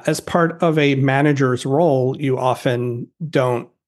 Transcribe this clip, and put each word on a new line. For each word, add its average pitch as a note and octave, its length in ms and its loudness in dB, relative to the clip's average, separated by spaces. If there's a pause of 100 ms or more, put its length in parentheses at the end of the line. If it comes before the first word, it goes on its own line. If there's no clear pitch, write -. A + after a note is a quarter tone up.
as D#3 140 0
part E3 420 0
of D#3+ 160 2
a C#3+ 180 2
manager's C3+ 680 2
role, C3+ 560 0
you C3+ 180 -2
often B2 680 -2 (240)
don't, B2 380 0 (200)